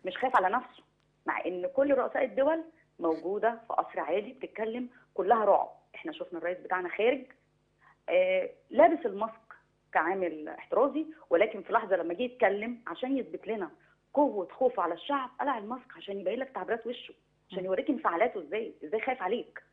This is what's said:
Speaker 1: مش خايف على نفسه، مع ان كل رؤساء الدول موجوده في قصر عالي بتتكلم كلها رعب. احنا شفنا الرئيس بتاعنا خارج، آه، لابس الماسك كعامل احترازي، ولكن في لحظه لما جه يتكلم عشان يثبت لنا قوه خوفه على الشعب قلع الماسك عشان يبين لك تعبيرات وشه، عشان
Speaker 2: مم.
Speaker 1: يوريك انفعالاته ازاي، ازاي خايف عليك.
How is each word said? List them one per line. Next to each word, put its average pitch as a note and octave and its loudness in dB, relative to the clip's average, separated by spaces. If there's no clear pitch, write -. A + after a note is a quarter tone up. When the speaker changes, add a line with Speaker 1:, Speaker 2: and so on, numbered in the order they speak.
Speaker 1:
مش F#3 -6
خايف B3+ 0
على F#3 4
نفسه، - -6
مع C3 -4
ان F3+ -4
كل C#4 4
رؤساء C4 2
الدول C#4 2
موجوده E3+ 0
في - -4
قصر - 0
عالي F#3+ -2
بتتكلم A3+ -8
كلها A3 4
رعب. F#3+ 4
احنا - -10
شفنا E3 -10
الرئيس F3 -4
بتاعنا F3+ -4
خارج، B3+ 0
آه، F#3 2
لابس D#4 6
الماسك G#3 -4
كعامل E3 0
احترازي، C4+ 0
ولكن A3 2
في G3+ -6
لحظه G#3+ 2
لما F3 -2
جه F3 -4
يتكلم A#3 0
عشان B3+ -2
يثبت F#3 -6
لنا G3+ -4
قوه A3 2
خوفه A#3+ 2
على E3+ 0
الشعب C4 -4
قلع C4 0
الماسك A3 -10
عشان G3+ -10
يبين G3+ -2
لك C4 -6
تعبيرات G#3+ -4
وشه، - -10
عشان F#3 -6
Speaker 2:
مم. F#3 -4
Speaker 1:
يوريك C4+ 0
انفعالاته A3 2
ازاي، G3 -6
ازاي G#3 -4
خايف C4 -2
عليك. - -4